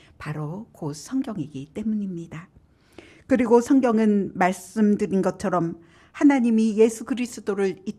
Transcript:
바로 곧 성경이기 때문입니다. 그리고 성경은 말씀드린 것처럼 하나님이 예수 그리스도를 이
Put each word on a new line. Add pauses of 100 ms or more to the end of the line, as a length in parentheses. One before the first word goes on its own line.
(180)
바로
곧
성경이기
때문입니다. (800)
그리고
성경은
말씀드린
것처럼 (340)
하나님이
예수
그리스도를
이